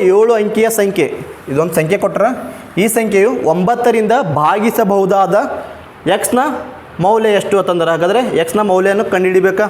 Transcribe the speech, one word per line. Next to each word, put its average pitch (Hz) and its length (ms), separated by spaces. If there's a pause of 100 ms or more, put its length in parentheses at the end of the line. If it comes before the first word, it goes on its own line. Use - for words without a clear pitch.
(120)
ಏಳು 220 280
ಅಂಕಿಯ 208 280 (120)
ಸಂಖ್ಯೆ, 180 260 (460)
ಇದೊಂದು 156 260
ಸಂಖ್ಯೆ 160 260
ಕೊಟ್ರೆ 202 240 (540)
ಈ - 20 (140)
ಸಂಖ್ಯೆಯು 208 340 (200)
ಒಂಬತ್ತರಿಂದ 226 640 (260)
ಭಾಗಿಸಬಹುದಾದ 196 920 (800)
ಎಕ್ಸ್ನ 240 240 (640)
ಮೌಲ್ಯ 220 260 (100)
ಎಷ್ಟು - 200
ಅಂತಂದ್ರೆ, 175 340
ಹಾಗಾದ್ರೆ 180 260 (220)
ಎಕ್ಸ್ನ 165 180 (100)
ಮೌಲ್ಯವನ್ನು 196 340 (100)
ಕಂಡುಹಿಡಿಬೇಕಾ? 185 560